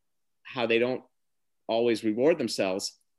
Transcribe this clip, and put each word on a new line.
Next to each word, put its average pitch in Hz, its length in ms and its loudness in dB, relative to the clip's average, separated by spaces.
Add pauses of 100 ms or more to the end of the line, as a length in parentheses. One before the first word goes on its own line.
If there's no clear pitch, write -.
(440)
how 123 220 -6
they 113 120 2
don't 120 260 0 (640)
always 113 360 0
reward 123 340 2
themselves 101 640 -4 (200)